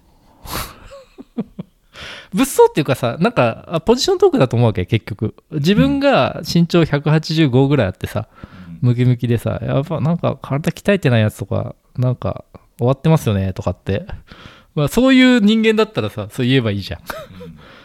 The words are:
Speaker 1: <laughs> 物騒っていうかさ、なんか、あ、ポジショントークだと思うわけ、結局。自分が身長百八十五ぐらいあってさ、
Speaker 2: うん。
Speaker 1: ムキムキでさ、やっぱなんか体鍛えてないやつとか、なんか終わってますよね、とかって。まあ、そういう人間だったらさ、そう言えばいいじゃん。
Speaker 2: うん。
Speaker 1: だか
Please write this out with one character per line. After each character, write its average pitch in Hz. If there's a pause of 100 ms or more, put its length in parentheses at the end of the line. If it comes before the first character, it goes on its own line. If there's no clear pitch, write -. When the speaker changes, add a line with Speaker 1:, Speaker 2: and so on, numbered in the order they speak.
(1400)
Speaker 1:
<laughs> -
物 247
騒 466
っ -
て -
い -
う -
か 131
さ、 120
な 156
ん -
か、 120
あ、 165
ポ 240
ジ -
シ -
ョ 392
ン 359
ト 403
ー -
ク 269
だ 135
と 117
思 117
う 117
わ 104
け、 92
結 -
局。 - (160)
自 156
分 277
が 247
身 170
長 170
百 147
八 156
十 156
五 135
ぐ 143
ら 117
い -
あ -
っ -
て -
さ、 - (540)
Speaker 2:
う 127
ん。 -
Speaker 1:
ム 120
キ 123
ム 123
キ 123
で 117
さ、 104
や 131
っ 139
ぱ 151
な 156
ん 175
か 120
体 156
鍛 -
え 190
て 139
な 117
い -
や 107
つ -
と 95
か、 104 (240)
な 127
ん -
か - (340)
終 117
わ 131
っ -
て 160
ま 160
す -
よ 104
ね、 95
と -
か 90
っ -
て。 110 (720)
ま 151
あ、 135
そ 254
う 269
い 254 (160)
う 240
人 220
間 220
だ 220
っ 220
た 139
ら 107
さ、 104
そ 127
う -
言 135
え -
ば 110
い 101
い -
じ 87
ゃ -
ん。 -
Speaker 2:
う -
ん。 -
Speaker 1:
だ -
か - (200)